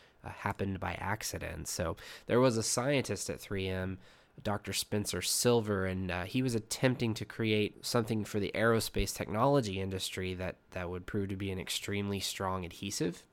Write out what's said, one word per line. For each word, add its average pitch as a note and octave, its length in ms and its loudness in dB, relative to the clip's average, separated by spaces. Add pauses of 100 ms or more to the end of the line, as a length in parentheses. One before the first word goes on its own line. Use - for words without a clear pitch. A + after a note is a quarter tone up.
(240)
uh, A2 60 -10
happened G2 500 -2
by F2+ 200 -4
accident. E2 680 -6
So E2+ 280 -2 (320)
there A#2 120 6
was B2+ 180 6
a A2+ 40 2
scientist B2 680 0
at D2 100 -6
three F#2+ 280 -2
M, F#2 300 -2 (460)
Doctor G2+ 300 -2
Spencer G#2 480 -2
Silver, G#2+ 680 4
and, F#2 240 -2
uh, F2 120 -2
he G#2+ 200 -2
was B2+ 100 0
attempting A#2+ 640 2
to G#2 100 -6
create G#2+ 600 0
something A2+ 400 2
for G#2+ 140 -2
the G2 140 0
aerospace G#2+ 640 2
technology A2 640 2
industry F#2+ 560 -2
that, F2+ 220 -4 (140)
that F2+ 180 -4
would F2+ 160 -6
prove G2 240 -2
to G2+ 60 -2
be G2 160 -4
an F#2 80 -4
extremely G2+ 600 -2
strong F#2+ 460 -2
adhesive. G2 680 -4